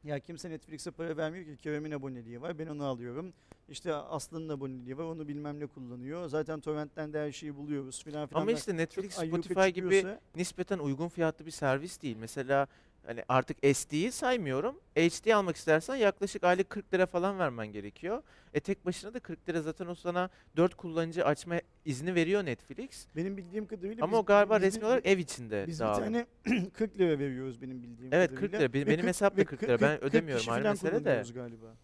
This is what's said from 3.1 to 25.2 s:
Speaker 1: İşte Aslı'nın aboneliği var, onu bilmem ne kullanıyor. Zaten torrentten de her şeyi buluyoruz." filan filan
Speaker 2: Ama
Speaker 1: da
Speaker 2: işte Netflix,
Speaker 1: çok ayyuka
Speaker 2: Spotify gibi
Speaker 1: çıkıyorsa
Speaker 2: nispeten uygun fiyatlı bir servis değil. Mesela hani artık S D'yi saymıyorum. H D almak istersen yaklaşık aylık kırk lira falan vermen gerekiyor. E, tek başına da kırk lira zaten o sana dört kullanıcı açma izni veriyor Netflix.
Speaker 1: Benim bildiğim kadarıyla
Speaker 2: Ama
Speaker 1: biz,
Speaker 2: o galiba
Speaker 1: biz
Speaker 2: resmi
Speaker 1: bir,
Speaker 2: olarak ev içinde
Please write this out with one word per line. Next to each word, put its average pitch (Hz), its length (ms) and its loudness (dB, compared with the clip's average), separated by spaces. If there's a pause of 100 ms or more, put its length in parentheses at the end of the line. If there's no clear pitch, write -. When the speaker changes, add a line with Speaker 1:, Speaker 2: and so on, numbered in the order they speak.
Speaker 1:
İşte 156 260 -6
Aslı'nın 160 540 -8
aboneliği 131 500 -8
var, 165 60 -6
onu 160 240 -8
bilmem 147 320 -8
ne 147 60 -8
kullanıyor. 131 600 -10
Zaten 151 320 -4
torrentten 151 520 -6
de 151 80 -2
her 147 120 -4
şeyi 147 240 -10
buluyoruz." 139 480 -6
filan 151 240 -6
filan 160 120 0
Speaker 2:
Ama 196 120 0
Speaker 1:
da - 40 4
Speaker 2:
işte 190 200 -4
Netflix, 185 380 -4
Speaker 1:
çok 196 80 -6
ayyuka 165 200 0
Speaker 2:
Spotify 190 260 4
gibi 175 60 0 (220)
Speaker 1:
çıkıyorsa 196 240 2 (160)
Speaker 2:
nispeten 180 420 -4
uygun 143 300 -2
fiyatlı 160 380 -2
bir 160 40 -14
servis 147 520 -2
değil. 123 180 -6
Mesela 139 460 0 (400)
hani 117 220 -8
artık 127 280 2 (200)
S - 140 -6
D'yi 175 220 0
saymıyorum. 226 680 -2 (140)
H 165 300 2
D 220 100 6
almak 190 220 2
istersen 160 380 2
yaklaşık 202 500 0
aylık 180 260 4
kırk - 240 -6
lira 180 120 6
falan 185 320 -2
vermen 120 280 0
gerekiyor. 107 560 -8 (320)
E, 151 60 2
tek - 260 -4
başına 196 280 -6
da 247 60 -8
kırk - 280 -12
lira 165 140 0
zaten 160 240 -6
o 175 80 -8
sana 180 360 -2 (260)
dört 175 180 4
kullanıcı 165 500 -2
açma 151 300 0 (300)
izni 147 300 -4
veriyor 180 300 2
Netflix. - 600 -8 (100)
Speaker 1:
Benim 190 200 -4
bildiğim 196 300 -8
kadarıyla 202 380 -4
Speaker 2:
Ama 185 80 0
Speaker 1:
biz, 226 60 6
Speaker 2:
o 208 60 2
galiba 208 320 8
Speaker 1:
biz 190 60 6
Speaker 2:
resmi 196 180 4
Speaker 1:
bir, 214 60 -2
Speaker 2:
olarak 247 200 4
ev 190 120 6
içinde 110 480 -4